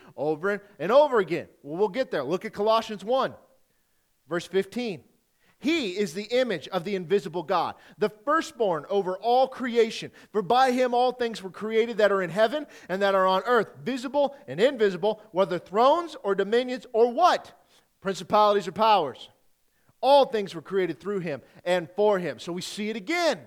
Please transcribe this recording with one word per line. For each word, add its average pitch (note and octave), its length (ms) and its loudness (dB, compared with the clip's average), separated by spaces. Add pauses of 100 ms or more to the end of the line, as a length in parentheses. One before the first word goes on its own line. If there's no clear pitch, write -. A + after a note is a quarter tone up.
(160)
over D#3 460 -4 (160)
and E3 120 -4
over C4+ 280 6
again. D#3+ 300 -4 (140)
Well, D3 140 -12
we'll G#3 120 0
get A#3 220 -6
there. D3 140 -4
Look F3 220 -4
at G#3+ 80 -14
Colossians A3 500 -2
one, A3 300 -2 (960)
verse E3 160 -6
fifteen. G3 580 -6 (540)
"He B3 380 -2
is G3+ 160 -2
the G3+ 120 -8
image A3 440 -2
of F3+ 160 -4
the G3+ 120 -4
invisible F3 460 -2
God, D#3 340 -2 (200)
the G#3 140 -2
firstborn G#3+ 800 -2
over F#3 260 -2
all A#3+ 320 2
creation. A#3 640 -2 (200)
For G#3 120 -2
by B3 280 4
him B3 220 0
all B3 200 2
things A#3 300 -6
were F#3+ 60 -10
created A3 480 -2
that G3+ 160 4
are G3 80 2
in F3+ 80 -4
heaven A3 380 0 (240)
and F#3+ 100 -4
that G3 140 2
are F#3+ 120 4
on F#3+ 200 2
earth, A#3 220 2 (140)
visible C4 540 -2 (100)
and C#3 140 -6
invisible, G#3+ 640 0 (100)
whether F3 260 0
thrones C#4+ 640 2
or G3 120 -2
dominions A#3 580 -2
or" A#3 180 4
what? D4 480 0 (440)
"Principalities G3 680 2
or F#3 40 -8
powers. F#3 580 0 (720)
All C4+ 240 6
things G#3+ 280 -4
were E3 60 -10
created F3 400 -4
through G3 200 -6
him D3+ 200 -6 (240)
and F3 320 0
for G#3 220 4
him." D3 200 -6
So E3+ 140 -10
we F3+ 80 -8
see G#3 300 -8
it A3+ 60 -6
again. C#4+ 500 -2